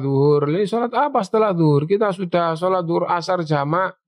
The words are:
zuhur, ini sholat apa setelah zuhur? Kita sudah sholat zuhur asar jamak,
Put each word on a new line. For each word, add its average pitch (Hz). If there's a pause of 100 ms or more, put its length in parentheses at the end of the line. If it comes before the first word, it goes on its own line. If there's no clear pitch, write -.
zuhur, 143
ini 196
sholat 233
apa 269
setelah 214
zuhur? 151
Kita 202
sudah 170
sholat 185
zuhur 170
asar 175
jamak, 156 (140)